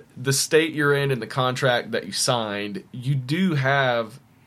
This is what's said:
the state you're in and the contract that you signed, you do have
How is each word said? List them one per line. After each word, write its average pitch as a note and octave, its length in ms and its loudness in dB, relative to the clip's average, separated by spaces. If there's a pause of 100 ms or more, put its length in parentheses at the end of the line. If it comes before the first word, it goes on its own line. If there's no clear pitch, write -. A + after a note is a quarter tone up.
(160)
the B2+ 160 0
state D#3+ 400 2
you're C#3+ 220 2
in C#3 160 2
and A#2+ 120 0
the A2 40 -8
contract B2+ 640 0
that A2+ 140 -2
you G2 60 -10
signed, G#2 800 -2
you B2+ 220 -2
do D3+ 400 0
have C3 640 0 (280)